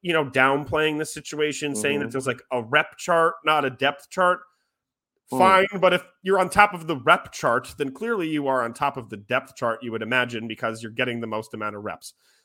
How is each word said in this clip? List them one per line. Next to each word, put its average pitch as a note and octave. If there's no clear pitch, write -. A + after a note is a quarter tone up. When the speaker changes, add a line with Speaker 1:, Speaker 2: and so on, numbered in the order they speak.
Speaker 1:
you F3
know, D#3
downplaying C#3+
the D#3
situation, D3+
saying C#3+
that C#3+
Speaker 2:
Mm-hmm. A#2
Speaker 1:
there's, C3
like, A#2+
a B2
rep D3
chart, E3
not D#3
a B2+
depth C3+
chart. F3+
Speaker 2:
Hmm. B2+
Speaker 1:
Fine, F#3+
but F3+
if F3+
you're F#3+
on F#3
top G#3
of D#3+
the D#3+
rep D3+
chart, B2
then C#3
clearly G#3+
you D3
are B2+
on A#2
top C#3+
of A#2
the G#2+
depth B2+
chart, A2+
you A#2
would A2+
imagine, A#2
because A2+
you're A2
getting A#2+
the A#2
most A2
amount G#2
of G#2
reps. -